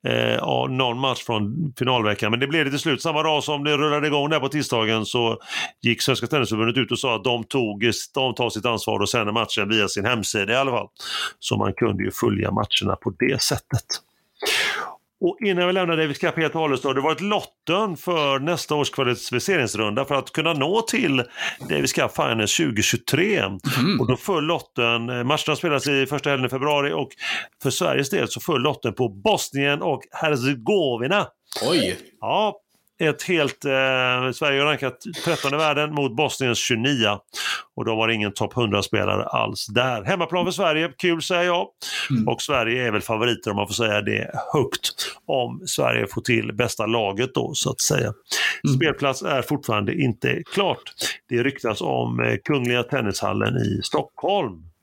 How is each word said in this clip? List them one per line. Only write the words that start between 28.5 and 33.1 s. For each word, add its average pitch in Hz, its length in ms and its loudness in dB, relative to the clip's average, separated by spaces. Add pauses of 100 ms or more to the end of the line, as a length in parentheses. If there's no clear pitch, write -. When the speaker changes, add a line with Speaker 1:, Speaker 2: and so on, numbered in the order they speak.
Speaker 1:
lotten 127 320 -2
på 123 160 0
Bosnien 143 720 -2
och 156 200 -2 (100)
Herzegovina. 135 1160 0 (420)
Speaker 2:
Oj. 98 280 2 (240)
Speaker 1:
Ja, 185 400 0 (400)
ett 156 220 0